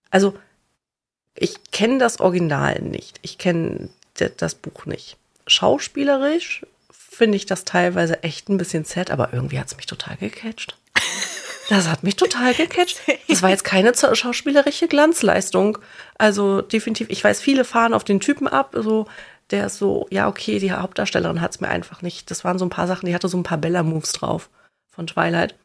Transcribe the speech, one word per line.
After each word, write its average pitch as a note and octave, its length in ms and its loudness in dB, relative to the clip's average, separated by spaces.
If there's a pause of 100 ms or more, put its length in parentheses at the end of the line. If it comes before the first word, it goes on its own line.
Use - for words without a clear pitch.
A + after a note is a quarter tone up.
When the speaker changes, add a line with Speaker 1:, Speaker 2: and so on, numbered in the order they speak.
(100)
Speaker 1:
Also G3 260 4 (1000)
ich - 360 -6
kenn A#3 280 0
das A#3 220 0
Original D#3+ 600 0
nicht, - 400 -10
ich - 160 -16
kenn E3+ 500 -2 (320)
d-, - 160 2
das - 180 -4
Buch - 300 -18
nicht. - 320 -12 (300)
Schauspielerisch C#4+ 1200 0 (480)
finde G#3+ 220 4
ich G3 100 -4
das - 180 -4
teilweise F3 580 0
echt - 260 -6
ein G3 100 2
bisschen E3 260 -2
sad, - 260 -6
aber B2+ 220 0
irgendwie C3+ 260 -4
hat's - 180 -8
mich - 100 -14
total - 300 -12
gecatcht. - 600 -10 (920)
Das F#3+ 180 4
hat D#3+ 140 -2
mich G3 140 0
total B3+ 380 2
gecatcht. F4 460 0 (140)
Speaker 2:
<laughs> - 140 -6
Speaker 1:
Das A3+ 140 4
war F#3 80 6
jetzt F#3+ 140 2
keine G3 280 4
za-, B3 220 4
schauspielerische C#4 720 2
Glanzleistung. G#3+ 920 4 (400)
Also G3+ 420 2
definitiv, A3 500 -2
ich - 140 -4
weiß, G#3 160 4
viele C4+ 240 4
fahren A#3 300 2
auf G#3+ 100 2
den G3 160 2
Typen C#4+ 260 0
ab, - 320 0
so, A3 280 0 (440)
der G3+ 160 0
ist G3 120 -8
so, G3 320 0
ja, G3+ 180 2
okay, G#3 300 -4
die F#3+ 140 0
Hauptdarstellerin F3+ 680 -2
hat's - 200 -6
mir F#3+ 80 -4
einfach - 340 -10
nicht. - 280 -12
Das - 140 -10
waren F3+ 140 -2
so F#3 80 -2
ein F3 40 -4
paar F3 160 -4
Sachen, F#3 200 -4
die F3 80 -2
hatte F3+ 140 -4
so F3 100 -2
ein F3 40 -2
paar E3+ 160 -4
Bella-Moves D#3+ 540 -2
drauf - 380 -6 (380)
von E3+ 180 -12
Twilight. E3+ 480 0 (100)